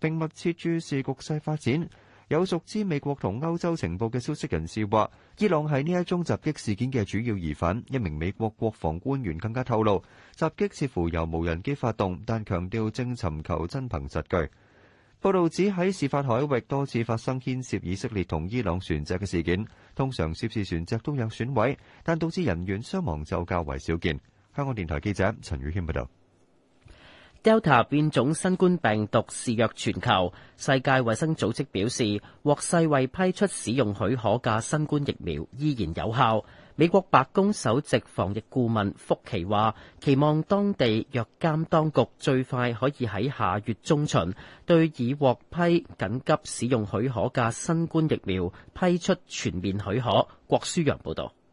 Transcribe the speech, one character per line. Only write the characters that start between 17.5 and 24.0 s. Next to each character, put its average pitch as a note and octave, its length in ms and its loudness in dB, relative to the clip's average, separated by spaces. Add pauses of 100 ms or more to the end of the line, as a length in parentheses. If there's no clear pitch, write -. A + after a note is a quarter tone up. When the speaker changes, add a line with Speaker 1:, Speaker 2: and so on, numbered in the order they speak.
Speaker 1:
涉 - 200 -4
以 F2 100 -4
色 G2 140 -4
列 G2 160 -2
同 E2 260 -4
伊 A#2+ 140 -2
朗 F2+ 160 0
船 D2+ 260 -2
隻 - 80 -4
嘅 F#2+ 160 -4
事 E2+ 140 0
件， F2+ 200 0 (300)
通 C3+ 160 -2
常 E2 240 -2
涉 A2+ 140 -6
事 G#2 180 -4
船 E2+ 220 -4
隻 A2+ 100 -2
都 D3 180 -6
有 A#2 120 -2
損 A#2+ 260 -6
毀， A#2+ 240 2 (240)
但 E3 160 0
導 E3 140 -2
致 F#3 100 -4
人 F2+ 240 0
員 G2 160 -2
傷 F#3+ 220 -6
亡 D2+ 200 -4
就 F2 220 -2
較 F2+ 160 0
為 C#2 160 -6
少 E2 200 -2
見。 D#2 220 -2 (360)